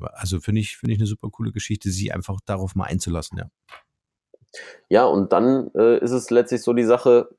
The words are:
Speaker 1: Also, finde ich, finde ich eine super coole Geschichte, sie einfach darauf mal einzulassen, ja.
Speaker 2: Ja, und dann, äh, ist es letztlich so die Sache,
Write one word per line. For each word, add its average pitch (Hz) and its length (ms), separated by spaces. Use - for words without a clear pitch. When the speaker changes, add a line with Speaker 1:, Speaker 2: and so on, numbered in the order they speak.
Speaker 1:
Also, 90 260
finde 107 220
ich, - 160
finde 117 160
ich 104 60
eine 107 80
super 104 220
coole 113 220
Geschichte, 101 400
sie 95 200
einfach 92 340
darauf 95 300
mal - 100
einzulassen, 85 520
ja. - 120
Speaker 2:
Ja, 113 160
und 95 280
dann, 127 420
äh, 117 240
ist 120 120
es 127 180
letztlich 120 320
so 120 120
die 120 100
Sache, 120 560